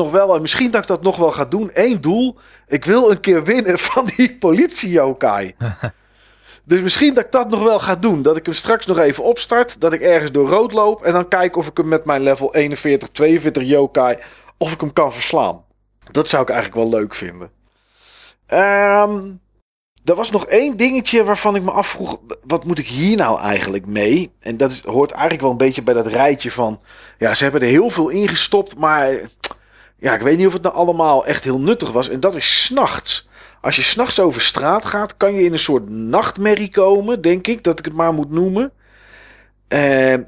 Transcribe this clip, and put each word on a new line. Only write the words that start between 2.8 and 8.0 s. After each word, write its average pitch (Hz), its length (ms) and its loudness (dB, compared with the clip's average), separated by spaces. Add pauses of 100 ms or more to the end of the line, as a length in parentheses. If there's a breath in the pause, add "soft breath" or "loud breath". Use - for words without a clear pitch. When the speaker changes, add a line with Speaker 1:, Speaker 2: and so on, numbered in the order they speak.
Speaker 1:
wil 220 260 4
een 196 100 2
keer 170 240 2
winnen 196 400 0
<laughs> - 80 -4
van 254 140 0 (100)
die 247 220 2
politie-yokai. 139 1200 0
Speaker 2:
<laughs> - 40 -8 (1040 soft breath)
Speaker 1:
Dus 175 140 4
misschien 262 340 2
dat 240 100 2
ik - 80 -20
dat 247 180 2
nog 208 120 0
wel 220 160 4
ga 185 180 -2
doen. 175 260 0